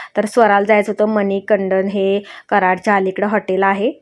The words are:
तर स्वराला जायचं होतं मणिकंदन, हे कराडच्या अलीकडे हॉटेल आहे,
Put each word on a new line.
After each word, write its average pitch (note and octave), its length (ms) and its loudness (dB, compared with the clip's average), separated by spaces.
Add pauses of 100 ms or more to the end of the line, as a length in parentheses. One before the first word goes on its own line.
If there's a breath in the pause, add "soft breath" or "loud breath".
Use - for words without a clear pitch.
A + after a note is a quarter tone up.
(180 loud breath)
तर G#3 80 0
स्वराला G3+ 400 2
जायचं G#3 260 2
होतं G#3+ 220 -2
मणिकंदन, G3 720 -2
हे G3 360 -2 (260 loud breath)
कराडच्या F#3+ 460 0
अलीकडे F#3+ 320 -2
हॉटेल F#3+ 360 -2
आहे, G3 280 0 (100)